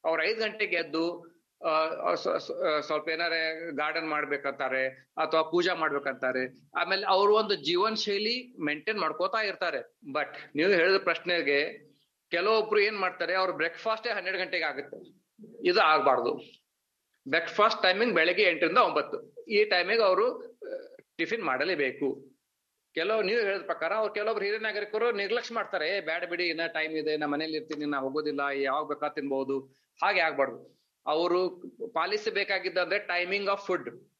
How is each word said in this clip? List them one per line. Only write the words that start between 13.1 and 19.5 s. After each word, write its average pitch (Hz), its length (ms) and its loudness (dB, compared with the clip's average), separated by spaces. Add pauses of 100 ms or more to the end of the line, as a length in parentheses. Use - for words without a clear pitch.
ಅವ್ರ 190 160 2
ಬ್ರೇಕ್‌ಫಾಸ್ಟೇ 170 580 -2
ಹನ್ನೆರಡು 190 300 -4
ಗಂಟೆಗೆ 175 240 -2
ಆಗುತ್ತೆ. - 640 -8 (360)
ಇದು 180 180 4
ಆಗ್ಬಾರ್ದು. 135 600 4 (840)
ಬ್ರೇಕ್‌ಫಾಸ್ಟ್ 208 540 2
ಟೈಮಿಂಗ್ 196 340 4
ಬೆಳಗ್ಗೆ 175 280 4
ಎಂಟರಿಂದ 170 340 4
ಒಂಬತ್ತು, - 680 0
ಈ 208 220 4